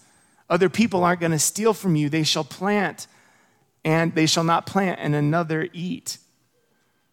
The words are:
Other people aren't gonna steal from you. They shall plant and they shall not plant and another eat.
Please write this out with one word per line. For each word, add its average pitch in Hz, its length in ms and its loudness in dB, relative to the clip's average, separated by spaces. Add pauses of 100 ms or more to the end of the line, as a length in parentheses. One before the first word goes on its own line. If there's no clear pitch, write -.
(480)
Other 180 200 4
people 208 340 0
aren't 175 180 2
gonna 165 180 0
steal 214 360 0
from 180 220 0
you. 147 120 2
They 156 160 0
shall 156 200 0
plant 196 600 -4 (760)
and 165 300 2
they 160 120 4
shall 165 180 0
not 165 220 0
plant 190 340 -2
and 147 140 -2
another 156 580 -2
eat. - 460 -10 (960)